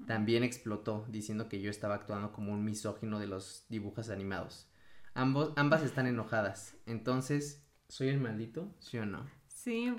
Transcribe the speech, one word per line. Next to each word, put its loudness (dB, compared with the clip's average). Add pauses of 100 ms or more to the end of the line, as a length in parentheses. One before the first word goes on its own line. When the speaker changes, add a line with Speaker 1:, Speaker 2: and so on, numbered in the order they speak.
Speaker 1:
también 4
explotó, -2
diciendo -4
que -2
yo 0
estaba 0
actuando -4
como -2
un 2
misógino -2
de -2
los -6
dibujos -4
animados. -4 (440)
Ambos, 4
ambas 6
están 2
enojadas. 0 (100)
Entonces, 0 (240)
¿soy 0
el 4
maldito? -4
¿Sí -8
o 0
no? -4 (200)
Speaker 2:
Sí, -2